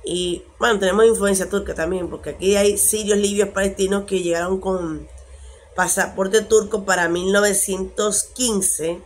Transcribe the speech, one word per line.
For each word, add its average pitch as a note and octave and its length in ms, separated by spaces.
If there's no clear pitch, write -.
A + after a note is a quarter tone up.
Y, F3 400
bueno, A3+ 200
tenemos G3 260
influencia G3 440
turca G3 240
también, E3+ 360
porque D#3 220
aquí F#3+ 240
hay G3+ 220
sirios, G#3 400
libios, G3+ 320
palestinos G3 560
que F#3+ 160
llegaron F3 400
con E3+ 460
pasaporte F#3+ 680
turco G3+ 440
para F3+ 240
mil F3+ 220
novecientos G3+ 920
quince. F#3+ 840